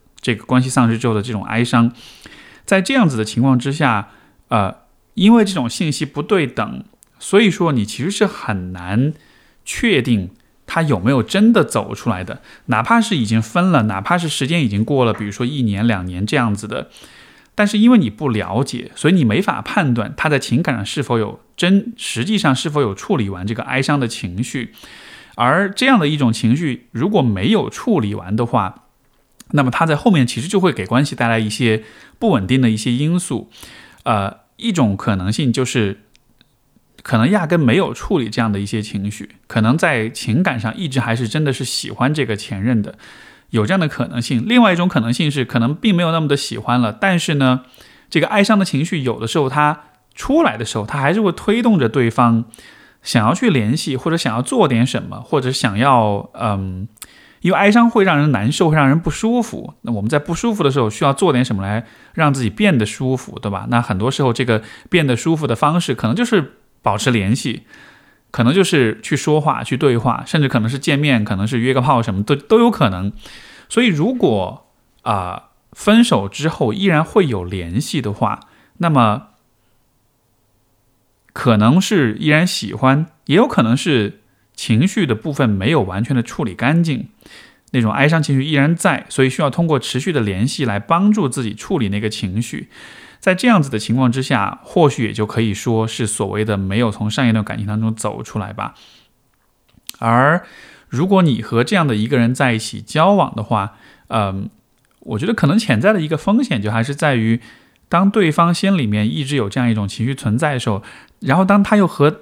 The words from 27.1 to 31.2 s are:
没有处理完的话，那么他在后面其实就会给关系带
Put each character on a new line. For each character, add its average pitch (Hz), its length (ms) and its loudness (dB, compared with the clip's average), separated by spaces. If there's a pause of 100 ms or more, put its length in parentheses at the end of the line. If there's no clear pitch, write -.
没 110 300 0
有 143 180 0
处 202 300 -2
理 104 160 -2
完 98 200 -6
的 120 80 -2
话， 107 420 -4 (680)
那 147 100 2
么 127 80 0
他 165 160 0
在 156 100 2
后 226 140 0
面 147 160 4
其 117 160 -4
实 156 60 -10
就 202 120 0
会 175 140 2
给 101 120 -6
关 127 200 0
系 139 100 -6
带 120 120 -2